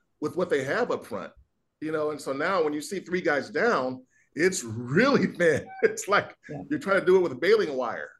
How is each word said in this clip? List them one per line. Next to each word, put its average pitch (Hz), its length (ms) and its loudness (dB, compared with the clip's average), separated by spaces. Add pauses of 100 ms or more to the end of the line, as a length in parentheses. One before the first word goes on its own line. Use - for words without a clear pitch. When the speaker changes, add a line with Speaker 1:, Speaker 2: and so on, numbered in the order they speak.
(200)
Speaker 1:
with - 160 -4
what 180 140 -2
they 139 140 0
have 175 260 -2
up 123 160 -4
front, 90 260 -8 (480)
you 156 120 -6
know? 151 180 -2
And 143 100 -8
so 139 120 -6
now 165 320 0
when 151 80 0
you 151 80 -4
see 185 200 -8
three 180 200 -4
guys 139 300 0
down, 135 520 0 (320)
it's 180 300 0
really 147 600 2
<laughs> - 120 -6
thin. 160 280 2 (160)
It's - 260 0
like 196 280 0 (120)
Speaker 2:
Yeah. 147 220 -10
Speaker 1:
you're 147 80 -2
trying 190 220 0
to 151 60 -4
do 185 100 8
it 185 60 4
with 156 100 -2
a 123 40 -8
baling 175 400 2
wire, 101 440 -6